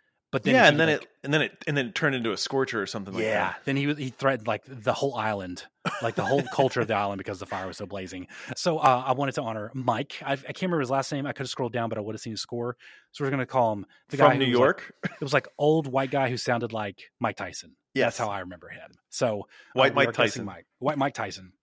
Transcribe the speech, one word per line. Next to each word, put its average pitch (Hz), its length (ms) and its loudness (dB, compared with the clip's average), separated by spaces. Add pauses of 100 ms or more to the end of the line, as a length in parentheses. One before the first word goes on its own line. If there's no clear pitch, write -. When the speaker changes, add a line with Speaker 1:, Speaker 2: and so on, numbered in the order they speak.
(320)
Speaker 1:
But - 100 -2
then - 120 4
Speaker 2:
Yeah, 254 100 8
Speaker 1:
he, 165 60 10
Speaker 2:
and 147 100 4
then 160 80 4
Speaker 1:
like 151 140 0
Speaker 2:
it, - 60 -20 (140)
and 139 100 -4
then 151 100 4
it, - 260 -6
and 147 80 0
then 131 100 0
it 101 80 -10
turned 139 220 0
into 113 160 0
a 90 40 -4
scorcher 123 460 -2
or 95 40 -4
something 98 280 -8
like 113 80 -2
Speaker 1:
Yeah, 104 300 0
Speaker 2:
that. - 120 -12
Speaker 1:
then 139 120 0
he 143 100 0
was, 147 100 0
he 131 140 -6
threatened, 123 380 0
like, 107 180 -2
the 123 260 -2
whole 135 220 -2
island, 101 500 -4 (380)
like, 117 140 -2
the 104 80 -2
whole 139 180 2 (100)
culture 131 280 2
of 107 80 0
the 110 60 0
island 101 240 0
because 98 200 -8
the 95 80 -10
fire 95 220 -6
was 85 80 -10
so 104 100 -10
blazing. 95 400 -10 (300)
So, 160 220 0
uh, 127 280 4
I 135 60 4
wanted 135 240 -2
to 147 60 -2
honor 110 300 -6
Mike. 123 540 -2
I, 139 60 -2
I 139 40 0
can't 143 260 -10
remember 170 180 0
his 123 100 -2
last 135 220 -2
name. 143 140 -4
I 131 60 -6
could 139 120 -8
have 123 40 -8
scrolled 120 240 -4
down, 117 160 -2
but 110 80 -6
I 107 40 -4
would 107 160 -6
have - 40 -12
seen 117 120 -10
his 101 100 -8
score. 120 340 -6 (360)
So 147 120 -6
we're 135 60 0
gonna 131 160 0
call 120 260 4
him 101 140 -8 (220)
the 143 80 -8
Speaker 2:
From 139 140 8
Speaker 1:
guy 127 40 6
who 123 60 0
Speaker 2:
New 135 100 2
Speaker 1:
was, 123 80 6
like, 127 60 8
Speaker 2:
York? - 340 0
<laughs> - 60 -8
Speaker 1:
it - 160 -10
was, 139 120 -4
like, 135 140 2 (120)
old 151 280 4
white 135 240 0
guy 135 180 2
who 123 80 -2
sounded 117 360 -2
like 104 320 -6 (160)
Mike 113 160 -2
Tyson. 85 400 -12 (180)
Speaker 2:
Yes. 127 120 4
Speaker 1:
That's 117 120 -2
how 113 100 -2
I 101 120 -4
remember 90 280 -12
him. - 220 -16 (200)
So, 107 320 0
uh, - 20 -20 (300)
Speaker 2:
White 135 180 6
Speaker 1:
we 139 40 -6
Speaker 2:
Mike 139 120 6
Speaker 1:
are 117 40 -2
guessing 123 120 4
Speaker 2:
Tyson. 107 200 0
Speaker 1:
Mike. 90 220 -12 (140)
White 143 180 0
Mike 135 160 0
Tyson. 95 380 -10 (100)